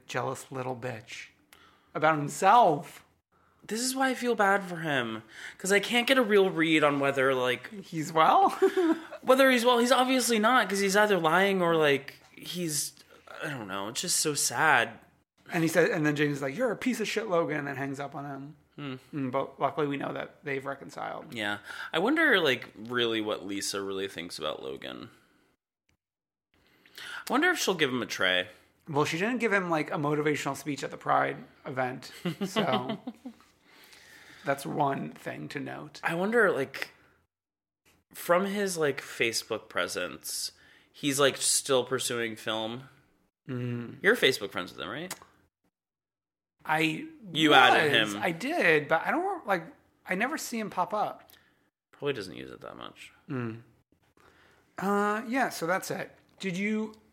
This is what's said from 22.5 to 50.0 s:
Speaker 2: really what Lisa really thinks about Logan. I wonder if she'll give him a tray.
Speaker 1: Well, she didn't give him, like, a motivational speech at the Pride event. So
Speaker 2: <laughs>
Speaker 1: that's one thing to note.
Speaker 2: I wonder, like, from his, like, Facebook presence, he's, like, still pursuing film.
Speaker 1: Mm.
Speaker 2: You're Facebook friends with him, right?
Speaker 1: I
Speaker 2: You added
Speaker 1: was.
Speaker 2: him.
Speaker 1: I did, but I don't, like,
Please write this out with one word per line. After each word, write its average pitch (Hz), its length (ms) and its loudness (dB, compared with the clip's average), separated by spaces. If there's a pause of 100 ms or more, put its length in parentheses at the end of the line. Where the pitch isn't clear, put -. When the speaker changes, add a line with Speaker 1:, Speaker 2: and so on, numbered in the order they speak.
Speaker 2:
really 117 420 -2
what 104 260 -4
Lisa 98 360 -4
really 98 260 -4
thinks 87 320 -12
about 76 240 -6
Logan. 65 460 -12 (1900)
I - 360 -8
wonder 311 160 4
if 339 100 0
she'll 202 140 0
give 156 160 2
him 127 120 -2
a 104 40 -4
tray. 92 420 0 (400)
Speaker 1:
Well, 147 160 2
she 156 140 -2
didn't 226 220 -2
give 220 120 0
him, 190 180 0
like, 151 220 -2
a 185 60 -4
motivational 147 580 0
speech 147 300 -8
at - 60 -8
the - 60 -14
Pride 139 380 0 (300)
event. 131 460 -6 (340)
So 180 520 -2 (720)
Speaker 2:
<laughs> - 800 -20
Speaker 1:
that's 139 200 -2
one 147 460 -2
thing 139 380 -12
to 143 100 -8
note. 139 420 -12
Speaker 2:
I 170 140 -4
wonder, 208 360 2
like, 135 400 -6 (1200)
from 180 320 0
his, 196 320 -4
like, 143 240 -2
Facebook - 680 -4
presence, 90 840 -6 (400)
he's, 139 260 -4
like, 135 160 4
still - 480 2
pursuing 117 540 -4
film. 113 460 -6 (680)
Speaker 1:
Mm. 120 520 -6
Speaker 2:
You're 208 140 4
Facebook 120 360 2
friends 90 200 -6
with 60 100 -14
him, 82 80 -8
right? 156 240 -10 (1500)
Speaker 1:
I 160 420 -2 (280)
Speaker 2:
You 147 220 6
added 143 360 8 (120)
Speaker 1:
was. 104 100 -2
Speaker 2:
him. 104 80 -6
Speaker 1:
I 180 100 -2
did, 175 560 2
but 160 180 2
I 180 40 -2
don't, 349 380 -4
like, 180 160 -2 (440)